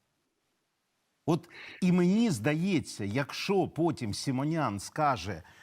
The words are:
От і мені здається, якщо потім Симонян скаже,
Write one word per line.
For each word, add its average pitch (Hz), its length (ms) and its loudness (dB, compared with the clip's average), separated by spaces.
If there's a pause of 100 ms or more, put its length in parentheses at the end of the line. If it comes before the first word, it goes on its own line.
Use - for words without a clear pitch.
(1300)
От 160 220 0 (320)
і 180 120 4
мені 190 380 4
здається, 151 760 0
якщо 143 640 -2
потім 139 460 -2
Симонян 135 680 -2
скаже, 104 640 -2 (200)